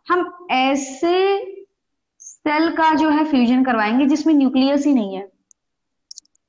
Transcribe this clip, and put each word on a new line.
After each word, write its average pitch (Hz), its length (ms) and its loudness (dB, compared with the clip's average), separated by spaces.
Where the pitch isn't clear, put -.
हम 359 400 -4
ऐसे 339 960 -2
cell 311 520 -4
का 320 240 0
जो 311 140 2
है 302 160 2
fusion 254 380 2
करवाएंगे 233 420 0
जिसमें 302 280 2
nucleus 269 520 2
ही 294 80 2
नहीं 196 220 -2
है, 196 140 -14